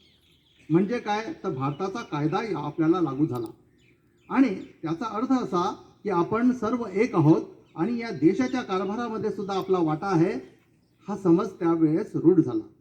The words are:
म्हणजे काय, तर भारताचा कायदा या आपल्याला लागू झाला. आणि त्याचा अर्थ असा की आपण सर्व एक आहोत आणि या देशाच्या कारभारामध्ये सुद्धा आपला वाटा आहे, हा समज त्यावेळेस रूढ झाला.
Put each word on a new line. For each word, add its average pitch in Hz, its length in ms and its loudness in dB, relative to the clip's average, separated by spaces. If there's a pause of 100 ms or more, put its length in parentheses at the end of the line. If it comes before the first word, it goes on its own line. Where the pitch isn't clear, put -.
(680)
म्हणजे 202 300 2
काय, 214 340 -4 (100)
तर 202 60 -4
भारताचा 147 520 -4
कायदा 151 420 -2
या 190 160 -6
आपल्याला 160 420 0
लागू 143 240 0
झाला. 120 220 -4 (840)
आणि 226 260 2 (260)
त्याचा 165 240 -6
अर्थ 220 260 -4
असा 196 400 0 (320)
की 202 60 -4
आपण 208 420 2
सर्व 233 340 -2
एक 214 300 0
आहोत 160 260 6 (340)
आणि 226 240 -2
या 226 120 -8
देशाच्या 196 500 2
कारभारामध्ये 208 720 -4
सुद्धा 196 220 -6
आपला 185 260 0
वाटा 156 280 0
आहे, 180 260 2 (760)
हा 202 100 -6
समज 190 420 4
त्यावेळेस 165 560 2
रूढ 165 240 4
झाला. 123 240 2 (180)